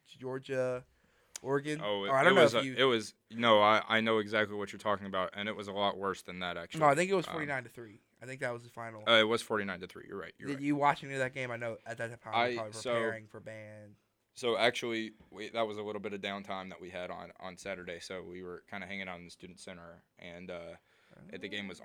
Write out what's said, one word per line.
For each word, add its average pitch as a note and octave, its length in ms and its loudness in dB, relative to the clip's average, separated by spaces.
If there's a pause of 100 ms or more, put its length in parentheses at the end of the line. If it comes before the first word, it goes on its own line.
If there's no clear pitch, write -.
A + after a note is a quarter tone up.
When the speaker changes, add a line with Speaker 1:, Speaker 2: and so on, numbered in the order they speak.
Speaker 1:
Georgia, B2+ 760 -4 (560)
Oregon? C#3+ 420 -2
Speaker 2:
Oh, G2+ 220 0
it, G2+ 40 0
Speaker 1:
Or C3+ 60 6
I C3+ 80 8
don't F3+ 100 8
Speaker 2:
it - 20 8
Speaker 1:
know F3+ 80 10
Speaker 2:
was C#3+ 100 8
Speaker 1:
if A#2 100 4
Speaker 2:
a, - 20 0
Speaker 1:
you C3 120 -4
Speaker 2:
it B2 80 6
was, A#2 280 2 (180)
no, A2+ 300 8
I, G#2+ 280 8
I A2 120 4
know A2+ 180 4
exactly G#2 360 0
what G2+ 160 -6
you're G#2 80 -14
talking G2+ 280 0
about, F#2+ 260 -2
and G2+ 160 -4
it G#2 80 -6
was G2+ 100 -8
a G2+ 60 -8
lot G2+ 240 2
worse F#2+ 240 -2
than F2+ 180 -12
that, F2+ 180 -4
actually. E2+ 240 -8
Speaker 1:
No, D3+ 60 6
I C#3 80 6
think F3+ 160 0
it G3 40 2
was F3 120 0
Speaker 2:
Um, - 60 -8
Speaker 1:
forty-nine C#3+ 300 -4
to A#2 60 -16
three. A2+ 300 -16 (220)
I A#2+ 40 -14
think C3 140 -12
that B2 140 -2
was A#2 100 -10
the A#2+ 60 -20
final. A2+ 360 -12
Speaker 2:
Uh, A2+ 140 6
it A2 80 8
was A2+ 140 2
forty-nine G2 400 -2
to F2+ 60 -10
three. - 200 -16
You're F#2+ 100 -10
right. E2+ 200 -12
You're G2+ 100 -12
Speaker 1:
Did C#3+ 80 -4
Speaker 2:
right. C#3 80 -8
Speaker 1:
you C#3+ 140 2
watch C#3+ 260 2
any C#3 100 -10
of C3+ 60 -4
that B2+ 140 0
game? B2+ 180 -6
I A#2 60 -6
know A#2 180 -6 (100)
at A#2 120 -10
that A#2 260 -8
time A2 100 -8
Speaker 2:
I, A#2 140 4
Speaker 1:
you B2 80 -2
were A#2 80 -4
probably A2 180 -10
Speaker 2:
so A#2+ 120 -2
Speaker 1:
preparing A2+ 340 -2
for A2 140 -16
band. G#2+ 540 -16 (400)
Speaker 2:
So A#2 220 0
actually, A2+ 540 2 (200)
we, G2+ 180 -12
that A2+ 180 0
was G#2 100 -6
a G#2+ 60 -6
little G#2 180 -4
bit G2+ 120 -6
of G2+ 80 -8
downtime G2 480 -6
that E2+ 120 -14
we F2+ 80 -12
had F2+ 220 -8
on, F2 280 -12
on F2+ 180 -12
Saturday. F2+ 420 -8
So F#2 240 -10
we F2+ 180 -12
were F2 280 -12
kinda G2 180 -10
hanging G2 200 -8
out F2+ 120 -10
in F2 60 -16
the E2+ 60 -18
student F2+ 280 -18
center, E2+ 440 -16 (160)
and, F2+ 300 -14
uh, E2+ 260 -10 (640)
the G2 80 -10
game G2+ 200 -6
was F2+ 180 -12